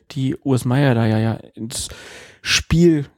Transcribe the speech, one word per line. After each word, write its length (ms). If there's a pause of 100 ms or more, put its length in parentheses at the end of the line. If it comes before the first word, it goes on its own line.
die 280
Urs 280
Meier 300
da 100
ja, 140
ja 140 (200)
ins 360 (520)
Spiel 640 (120)